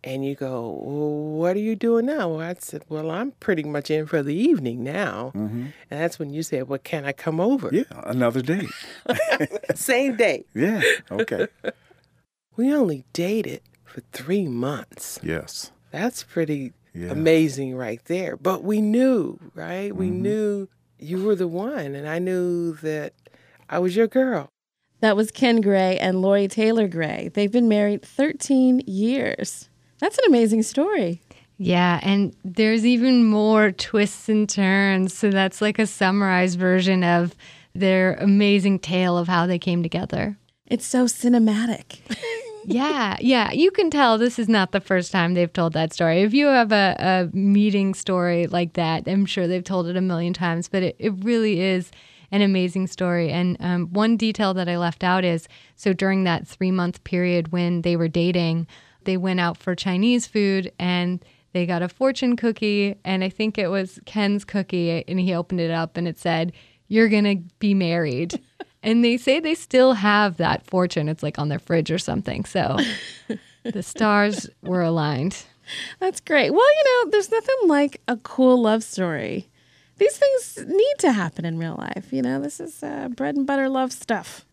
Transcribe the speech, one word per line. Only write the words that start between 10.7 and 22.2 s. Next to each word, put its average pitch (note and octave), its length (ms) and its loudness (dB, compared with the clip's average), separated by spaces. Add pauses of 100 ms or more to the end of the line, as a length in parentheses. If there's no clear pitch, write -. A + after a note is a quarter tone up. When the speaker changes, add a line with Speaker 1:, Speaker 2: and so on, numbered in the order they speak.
Speaker 2:
okay. - 380 -4 (160)
Speaker 1:
<laughs> - 80 -6 (840)
We B3+ 200 0
only F3 300 0 (100)
dated G3 480 -4 (200)
for - 200 -18 (100)
three F3 340 -4
months. B2+ 760 -8
Speaker 2:
Yes. - 480 -8 (200)
Speaker 1:
That's G3+ 320 -6
pretty D3 520 -6 (180)
Speaker 2:
Yeah. F2 180 -8
Speaker 1:
amazing D3 680 2
right A#2+ 280 -8
there. F3+ 320 -6
But F#3 260 -4
we G#3+ 200 0
knew, A3 560 0 (160)
right? F#3 420 -10
We F#3 120 -4
Speaker 2:
Mm-hmm. F#3 140 -4
Speaker 1:
knew G#3 460 -2 (300)
you F#3 260 -6
were G#3+ 100 2
the F3+ 140 -2
one, F3+ 460 -6
and C#3+ 120 -10
I D#3+ 120 -4
knew F3+ 640 -2